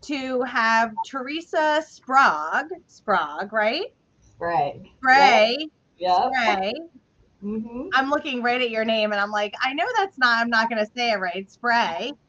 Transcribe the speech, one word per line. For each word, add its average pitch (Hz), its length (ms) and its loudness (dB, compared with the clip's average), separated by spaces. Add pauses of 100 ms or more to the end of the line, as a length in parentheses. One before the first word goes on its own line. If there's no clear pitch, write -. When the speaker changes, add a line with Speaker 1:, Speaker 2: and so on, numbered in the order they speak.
Speaker 1:
to 262 400 -4
have 226 500 2 (140)
Teresa 311 800 -2
Sprague. 226 760 0 (220)
Sprague, 170 600 -2
right? 226 440 -2 (260)
Speaker 2:
Sprague. 165 800 -4
Speaker 1:
Sprague. 254 640 6 (360)
Speaker 2:
Yep. 180 220 2
Yep. 254 160 0
Speaker 1:
Sprague. 214 400 0 (680)
Speaker 2:
Mm-hmm. 226 520 -8
Speaker 1:
I'm 269 160 2
looking 294 320 -4
right 240 180 0
at 247 80 0
your 220 160 -2
name 220 280 0
and 202 80 -2
I'm 208 100 -2
like, 208 320 -2
"I 262 100 -2
know 320 140 -2 (100)
that's 392 220 -2
not, 240 240 4
I'm 233 80 -2
not 226 180 2
gonna 226 160 -2 (100)
say 240 180 0
it 208 40 0
right. 185 340 -6
Sprague." 233 680 -2 (120)